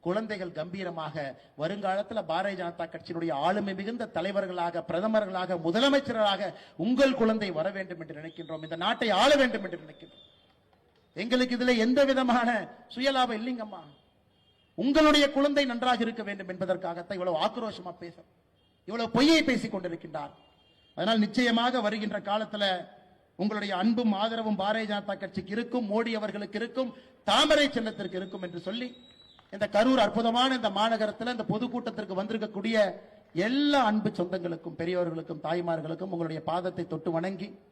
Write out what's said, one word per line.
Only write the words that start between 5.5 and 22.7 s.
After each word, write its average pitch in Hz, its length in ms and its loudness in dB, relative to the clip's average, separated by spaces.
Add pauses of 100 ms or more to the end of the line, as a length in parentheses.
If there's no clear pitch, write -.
முதலமைச்சர்களாக 214 840 2 (360)
உங்கள் 262 340 4
குழந்தை 214 280 4 (100)
வர 165 180 0
வேண்டும் 180 280 -8
என்று 151 140 -14
நினைக்கின்றோம். 160 480 -10
இந்த 160 180 -8
நாட்டை 226 240 2 (140)
ஆள 277 80 8 (120)
வேண்டும் 214 260 2
என்று 175 160 -8
நினைக்கின்றோம். - 420 -20 (920)
எங்களுக்கு 247 420 2
இதுல 247 180 4 (100)
எந்த 254 140 4 (100)
விதமான 247 380 4 (480)
சுயலாபம் 254 440 2
இல்லைங்கம்மா. 220 420 -8 (960)
உங்களுடைய 294 460 6 (120)
குழந்தை 285 340 4
நன்றாக 240 360 0
இருக்க 226 220 -6
வேண்டும் 190 260 -10
என்பதற்காகத்தான் 180 640 -4
இவ்வளவு 175 280 0
ஆக்ரோஷமா 214 460 -6 (100)
பேச, 170 140 -16 (720)
இவ்வளவு 226 280 -4
பொய்யை 302 320 8
பேசிக் 226 280 0
கொண்டிருக்கின்றார். 165 580 -8 (600)
அதனால் 214 280 2
நிச்சயமாக 240 640 2
வருகின்ற 208 320 -2 (100)
காலத்துல 208 360 -2 (800)